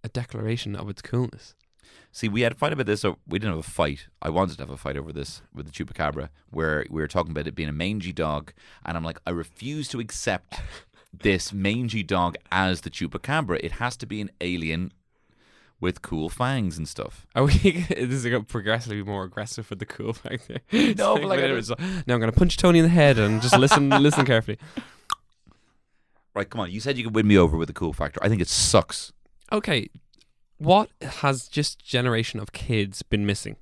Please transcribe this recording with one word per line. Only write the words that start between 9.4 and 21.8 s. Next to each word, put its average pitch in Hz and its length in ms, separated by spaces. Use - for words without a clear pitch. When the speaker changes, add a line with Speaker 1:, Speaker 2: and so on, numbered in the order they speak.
Speaker 2:
to 120 120
accept - 540
<laughs> - 260
this 95 400
mangy 107 500
dog 87 340
as 92 300
the - 100
chupacabra. 120 720
It - 100
has 123 260
to 113 80
be 107 140
an 101 100
alien 87 520
with 90 220
cool 80 280
fangs 123 480
and 78 100
stuff." - 380
Speaker 1:
Are 131 80
we? 143 80
<laughs> 170 380
This 123 200
is 131 140
gonna 117 180
progressively 107 640
more 101 180
aggressive 104 480
with 98 80
the 104 80
cool 110 280
factor. - 500
<laughs> - 80
It's 226 260
Speaker 2:
No, 202 140
Speaker 1:
like, 147 100
Speaker 2:
but, 190 60
like, 185 100
I 139 40
Speaker 1:
whatever, 135 180
Speaker 2:
don't 110 180
Speaker 1:
so, 180 300